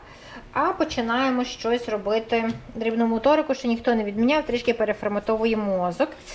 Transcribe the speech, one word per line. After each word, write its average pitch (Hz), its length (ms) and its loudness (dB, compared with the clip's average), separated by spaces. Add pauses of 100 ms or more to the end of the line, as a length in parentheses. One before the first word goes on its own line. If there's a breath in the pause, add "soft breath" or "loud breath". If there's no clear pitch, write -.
(540 loud breath)
А 320 180 2
починаємо 254 720 0
щось 240 440 -2
робити 220 600 0 (240)
дрібну 226 320 0
моторику, 269 480 4
що 247 140 -2
ніхто 233 260 2
не 220 100 2
відміняв, 233 380 2
трішки 240 320 0
переформатовує 214 840 0
мозок. 196 520 0 (260 loud breath)